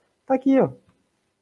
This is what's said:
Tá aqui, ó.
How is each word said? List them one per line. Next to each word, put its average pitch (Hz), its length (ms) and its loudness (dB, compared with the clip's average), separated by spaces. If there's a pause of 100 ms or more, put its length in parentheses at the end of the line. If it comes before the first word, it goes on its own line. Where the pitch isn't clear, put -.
(260)
Tá 269 80 -4
aqui, 269 240 0
ó. 180 120 0 (720)